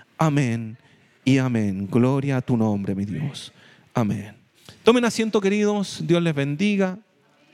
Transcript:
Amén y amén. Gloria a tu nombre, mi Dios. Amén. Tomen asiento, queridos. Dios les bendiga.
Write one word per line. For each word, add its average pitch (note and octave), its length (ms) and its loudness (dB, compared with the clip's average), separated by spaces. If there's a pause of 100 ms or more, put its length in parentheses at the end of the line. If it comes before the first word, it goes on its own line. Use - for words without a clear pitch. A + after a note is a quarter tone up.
(180)
Amén B2 600 0 (480)
y C3 120 6
amén. G#2+ 540 0
Gloria C3+ 460 2
a B2 40 -2
tu B2+ 140 -2
nombre, G2+ 400 0
mi G2 80 -4
Dios. A#2+ 480 -8 (420)
Amén. G#2 420 -2 (480)
Tomen A#3+ 200 4
asiento, A3 380 0
queridos. G#3 600 0
Dios E3+ 180 2
les E3+ 120 0
bendiga. F#3 640 -2 (560)